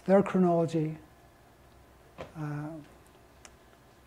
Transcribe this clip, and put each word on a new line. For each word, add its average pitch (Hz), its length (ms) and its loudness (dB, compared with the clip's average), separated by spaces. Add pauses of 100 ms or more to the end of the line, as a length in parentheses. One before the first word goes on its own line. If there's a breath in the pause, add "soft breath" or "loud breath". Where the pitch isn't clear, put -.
their 190 180 4
chronology, 170 720 0 (1200)
uh, 147 500 -10 (1400)